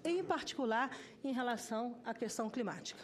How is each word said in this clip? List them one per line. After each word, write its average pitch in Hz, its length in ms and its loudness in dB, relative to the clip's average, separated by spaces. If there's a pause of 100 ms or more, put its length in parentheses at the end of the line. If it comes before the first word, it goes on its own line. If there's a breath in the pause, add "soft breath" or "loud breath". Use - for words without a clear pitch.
em 349 200 2
particular 262 640 2 (340 loud breath)
em 269 80 0
relação 240 720 0
à 226 120 -2
questão 220 340 0
climática. 202 540 -2